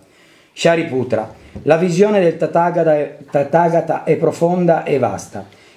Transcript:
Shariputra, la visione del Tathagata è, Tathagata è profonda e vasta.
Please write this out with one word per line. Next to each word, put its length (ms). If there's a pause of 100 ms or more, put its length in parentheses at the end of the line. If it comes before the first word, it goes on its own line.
(540)
Shariputra, 800 (300)
la 120
visione 460
del 160
Tathagata 580
è, 220 (120)
Tathagata 760
è 120
profonda 680
e 140
vasta. 480 (300)